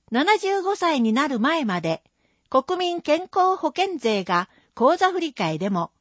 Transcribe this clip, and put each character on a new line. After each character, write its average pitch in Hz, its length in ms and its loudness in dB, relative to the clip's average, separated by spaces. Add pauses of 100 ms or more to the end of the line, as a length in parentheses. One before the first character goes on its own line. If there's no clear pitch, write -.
七 330 300 2
十 392 220 -2
五 392 140 -2
歳 330 240 0
に 220 140 2
な 269 140 0
る 262 120 -2
前 302 240 0
ま 190 160 -2
で、 208 220 -4 (480)
国 349 300 0
民 349 220 -2
健 311 200 2
康 370 340 2
保 349 120 -2
険 359 300 -2
税 214 260 -2
が 180 260 0 (240)
口 294 240 2
座 370 140 2
振 349 80 -2
替 196 380 -4
で 185 120 -2
も 175 320 -2